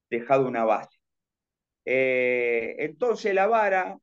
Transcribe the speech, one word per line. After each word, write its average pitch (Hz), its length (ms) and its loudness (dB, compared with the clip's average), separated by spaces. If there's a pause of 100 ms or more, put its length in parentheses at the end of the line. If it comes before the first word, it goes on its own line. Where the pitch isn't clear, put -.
dejado 127 400 2
una 120 180 -2
base. - 340 0 (840)
Eh, 123 920 0
entonces 202 560 -2
la 190 140 2
vara 196 560 0